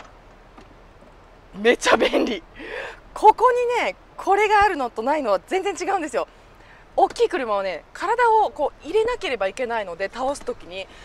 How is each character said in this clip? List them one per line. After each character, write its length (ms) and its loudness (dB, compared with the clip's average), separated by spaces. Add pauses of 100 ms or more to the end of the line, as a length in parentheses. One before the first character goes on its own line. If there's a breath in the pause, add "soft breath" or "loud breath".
(1600)
め 200 4
ち 160 0
ゃ 60 6
便 280 2
利。 180 -4 (720 loud breath)
こ 180 6
こ 180 4
に 320 0
ね、 120 -2 (200)
こ 200 0
れ 120 4
が 160 4
あ 40 6
る 100 -2
の 140 -4
と 100 -8
な 160 0
い 60 -4
の 80 0
は 160 2
全 160 -2
然 120 -4
違 160 -6
う 60 0
ん 60 -6
で 60 -6
す 60 -8
よ。 120 -2 (680 loud breath)
大 140 4
き 160 0
い 40 2
車 260 -2
は 80 -2
ね、 200 -6 (100)
体 360 0
を 220 4
こ 280 -4
う 60 -20
入 80 -6
れ 120 2
な 120 -4
け 140 -6
れ 60 -2
ば 100 0
い 80 -8
け 100 -4
な 160 -4
い 40 -8
の 100 -10
で、 180 -4
倒 220 -4
す 80 -14
時 240 -10
に。 200 -12 (180 loud breath)